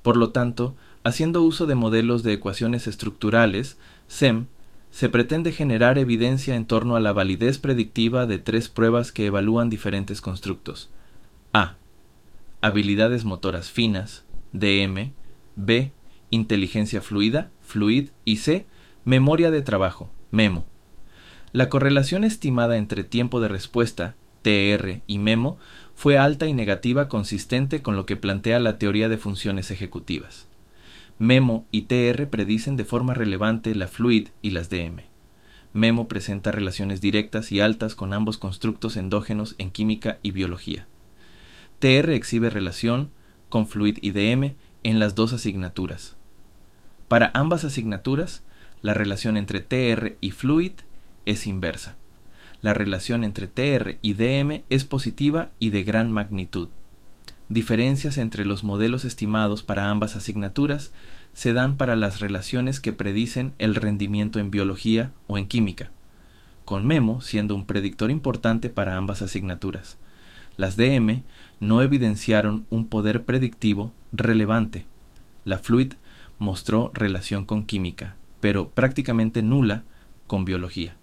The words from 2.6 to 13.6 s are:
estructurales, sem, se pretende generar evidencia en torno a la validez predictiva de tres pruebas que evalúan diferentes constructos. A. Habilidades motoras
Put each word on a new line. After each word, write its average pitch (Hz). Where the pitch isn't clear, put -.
estructurales, 110
sem, 123
se 123
pretende 151
generar 127
evidencia 127
en 113
torno 117
a 113
la 104
validez 101
predictiva 120
de 104
tres 117
pruebas 117
que 107
evalúan 107
diferentes 101
constructos. -
A. 92
Habilidades 107
motoras 90